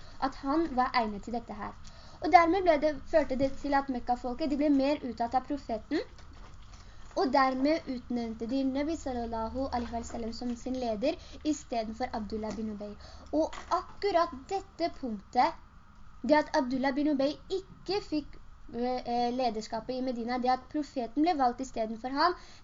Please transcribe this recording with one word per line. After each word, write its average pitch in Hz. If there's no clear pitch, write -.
at 262
han 311
var 254
egnet 214
til 220
dette 233
her. 208
Og 320
dermed 349
ble 320
det, 302
førte 285
det 269
til 285
at 269
Mekka-folket, 247
de 294
ble 294
mer 277
uttatt 233
av 254
profeten, 269
og 254
dermed 269
utnevnte 233
de 269
Nabi 285
sallallahu 240
alaihi 233
wa 233
sallam 226
som 247
sin 254
leder 240
i 302
stedet 226
for 254
Abdullah 214
bin 214
Ubay. 208
Og 302
akkurat 349
dette 381
punktet, 247
det 294
at 302
Abdullah 269
bin 285
Ubay 277
ikke 381
fikk, -
eh, 240
lederskapet 233
i 254
Medina, 247
det 247
at 254
profeten 277
ble 339
valgt 247
i 254
stedet 220
for 254
ham, 320